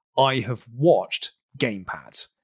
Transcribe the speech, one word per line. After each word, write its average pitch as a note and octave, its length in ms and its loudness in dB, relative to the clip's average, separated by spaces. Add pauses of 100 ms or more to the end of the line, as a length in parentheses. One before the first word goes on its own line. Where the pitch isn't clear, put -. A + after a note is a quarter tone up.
(160)
I C3+ 260 2
have A2+ 300 -8
watched B2 600 2 (260)
Gamepads. F#2 680 -6 (160)